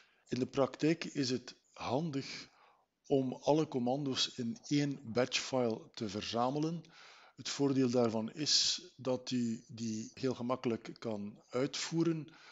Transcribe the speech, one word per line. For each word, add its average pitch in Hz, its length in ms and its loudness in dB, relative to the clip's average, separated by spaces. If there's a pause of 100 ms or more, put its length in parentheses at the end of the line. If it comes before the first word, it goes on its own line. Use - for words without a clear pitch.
(280)
In 123 120 -2
de 127 80 2
praktijk 151 560 2
is 139 260 -2
het - 260 -4 (180)
handig 139 760 -4 (560)
om 131 280 2
alle 147 340 4
commando's 131 720 0
in 117 200 -4 (100)
één 143 360 2
batchfile 117 880 0
te 110 160 -4
verzamelen. 135 720 -2 (520)
Het - 140 -8
voordeel 135 400 4
daarvan 113 420 2
is - 500 2 (140)
dat 127 360 -2
u 117 360 -2
die 110 460 -6
heel 131 200 0
gemakkelijk 120 680 -2
kan 104 500 -6
uitvoeren 160 760 0 (240)